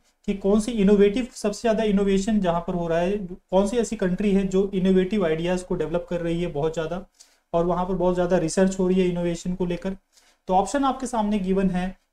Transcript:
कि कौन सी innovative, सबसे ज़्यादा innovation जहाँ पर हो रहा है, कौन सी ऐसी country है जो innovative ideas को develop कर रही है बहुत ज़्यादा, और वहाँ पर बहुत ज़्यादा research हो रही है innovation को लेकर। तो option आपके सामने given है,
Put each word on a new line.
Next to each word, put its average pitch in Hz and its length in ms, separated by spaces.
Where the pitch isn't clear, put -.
कि 202 80
कौन 196 260
सी 247 120
innovative, 208 600
सबसे 208 260
ज़्यादा 226 220
innovation 202 580
जहाँ 170 200
पर 175 140
हो 170 140
रहा 165 100
है, 190 200
कौन 190 500
सी 247 80
ऐसी 220 200
country 190 380
है 196 120
जो 196 280
innovative 185 520
ideas 170 380
को 185 100
develop 160 360
कर 175 100
रही 170 220
है 170 60
बहुत 156 240
ज़्यादा, 165 340
और 170 140
वहाँ 180 200
पर 190 80
बहुत 180 200
ज़्यादा 175 240
research 190 400
हो 185 100
रही 185 120
है 180 80
innovation 175 460
को 185 120
लेकर। 185 300
तो 185 80
option 269 300
आपके 262 220
सामने 214 320
given 190 320
है, 180 280